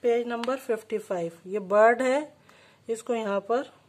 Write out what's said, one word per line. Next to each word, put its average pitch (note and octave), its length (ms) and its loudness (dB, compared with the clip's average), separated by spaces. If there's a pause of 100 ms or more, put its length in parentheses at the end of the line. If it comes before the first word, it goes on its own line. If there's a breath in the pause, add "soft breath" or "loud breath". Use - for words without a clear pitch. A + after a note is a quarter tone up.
page A#3+ 260 0
number A#3+ 300 -4
फिफ्टी G#3+ 400 -6
फ़ाइव, F3 400 -6 (100)
ये G3 120 -4
bird G#3+ 420 4
है, C#4 320 0 (540 soft breath)
इसको A#3 280 -4
यहाँ G3+ 260 -2
पर A#3 300 -2 (160)